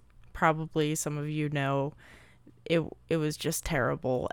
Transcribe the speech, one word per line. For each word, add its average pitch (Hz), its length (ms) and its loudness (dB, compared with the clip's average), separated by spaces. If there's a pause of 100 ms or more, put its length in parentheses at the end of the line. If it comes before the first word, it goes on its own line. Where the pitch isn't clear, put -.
(340)
probably 156 600 0
some 147 240 -4
of 147 100 -4
you 151 200 -2
know, 139 440 0 (720)
it, 165 140 4 (280)
it 165 80 4
was 151 200 0
just - 260 -4
terrible, 131 680 0